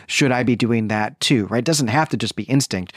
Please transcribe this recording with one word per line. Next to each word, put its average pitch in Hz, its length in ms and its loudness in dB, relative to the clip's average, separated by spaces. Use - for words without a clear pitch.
should 139 240 2
I 123 120 0
be 120 120 2
doing 113 320 0
that 107 320 -2
too, 113 280 2
right? 113 120 0
It 123 60 -2
doesn't 147 240 0
have 151 200 2
to 117 80 -2
just 107 180 -6
be 110 80 -6
instinct. 107 540 -2